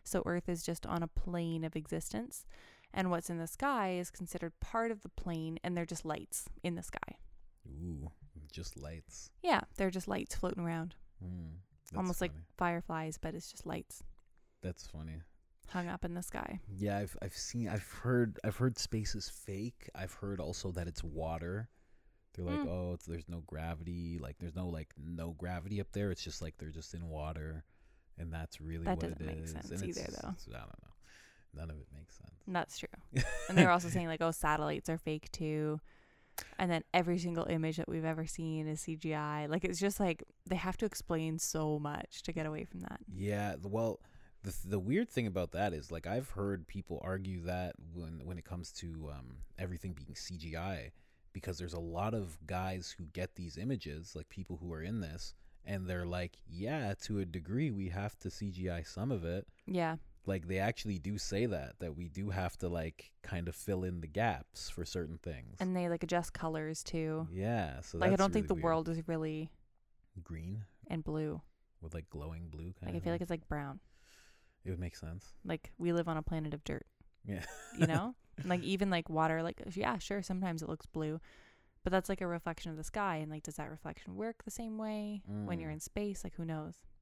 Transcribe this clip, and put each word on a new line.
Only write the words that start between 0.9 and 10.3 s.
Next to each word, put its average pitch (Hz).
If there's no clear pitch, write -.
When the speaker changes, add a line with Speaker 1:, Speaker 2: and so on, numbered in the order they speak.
Speaker 1:
a 165
plane 165
of 165
existence. 165
And 185
what's 170
in 170
the 165
sky 233
is 180
considered 170
part 226
of 214
the -
plane, 160
and 180
they're 170
just 160
lights -
in 175
the 165
sky. -
Speaker 2:
Ooh, 78
just -
lights. 76
Speaker 1:
Yeah, 320
they're 190
just 180
lights -